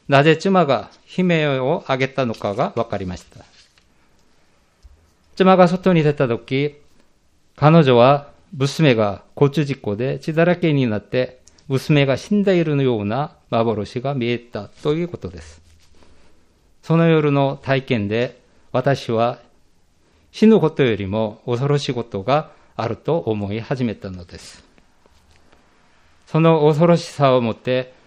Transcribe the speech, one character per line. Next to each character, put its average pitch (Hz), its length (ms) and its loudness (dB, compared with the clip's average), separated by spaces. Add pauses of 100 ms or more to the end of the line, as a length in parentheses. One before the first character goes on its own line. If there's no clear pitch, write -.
な 139 160 4
ぜ 160 120 4
妻 185 300 2
が 120 240 -2 (260)
悲 185 80 0
鳴 151 360 0
を 147 280 -4
上 135 100 -2
げ 131 100 -2
た 131 180 -4
の 110 80 -6
か 104 200 -6
が 156 200 -4
分 113 160 -4
か 104 80 -6
り 95 80 -10
ま 90 100 -10
し - 100 -20
た。 - 180 -20 (1900)
妻 185 200 4
が 180 120 6
外 185 240 0
に 165 100 4
出 147 120 2
た 139 140 -2
時、 135 480 -4 (800)
彼 160 260 6
女 131 140 4
は 135 320 4 (240)
娘 143 420 0
が 104 280 -2 (120)
交 143 160 2
通 151 140 -2
事 139 120 -6
故 104 200 -8
で 135 220 -6
血 160 160 -10
だ 160 100 2
ら 175 120 0
け 175 160 -2
に 139 140 2
な 107 120 -2
っ - 20 -10
て、 - 400 -6 (280)
娘 139 380 0
が 135 100 0
死 - 180 -6
ん 208 80 2
で 190 160 2
い 170 60 0
る 147 180 -2
よ 123 160 0
う 104 60 -4
な 120 320 -6 (120)
幻 113 520 -4
が 139 140 -6
見 120 140 -4
え 120 100 -4
た 107 300 -14
と - 260 -6
い 170 100 -4
う 170 40 -8
こ 170 80 -14
と - 140 -12
で 80 100 -18
す。 - 220 -20 (1200)
そ 165 140 0
の 165 120 2
夜 156 240 2
の 139 300 0
体 135 200 -2
験 113 260 -4
で、 117 320 -4 (320)
私 - 400 -2
は 117 260 -2 (920)
死 - 160 2
ぬ 220 140 6
こ 151 100 0
と 151 120 -2
よ 120 120 2
り 98 120 -6
も 107 400 -4
恐 123 200 -2
ろ 143 120 0
し 139 100 -8
い 131 60 -4
こ 117 100 -6
と 98 180 -10
が 139 280 -2 (260)
あ 110 100 -4
る 107 100 -6
と 156 220 -4
思 104 340 -6
い 110 80 -8
始 127 240 -6
め 110 100 -4
た 98 160 -14
の 90 140 -16
で 85 140 -20
す。 - 260 -20 (1600)
そ 156 140 -2
の 160 260 4
恐 156 200 2
ろ 170 100 4
し 165 100 -6
さ 135 300 2
を 127 40 2
も 117 120 0
っ - 20 -16
て、 127 400 -6 (120)